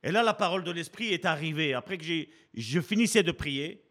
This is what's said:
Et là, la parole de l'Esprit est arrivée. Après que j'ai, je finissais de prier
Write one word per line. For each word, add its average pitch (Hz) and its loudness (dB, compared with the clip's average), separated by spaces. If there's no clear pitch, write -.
Et 135 0
là, 208 4
la 226 4
parole 185 0
de 165 -6
l'Esprit 170 -6
est 180 0
arrivée. 156 0
Après 127 -4
que 160 -10
j'ai, 160 -4
je 117 -2
finissais 214 4
de 170 2
prier 147 -6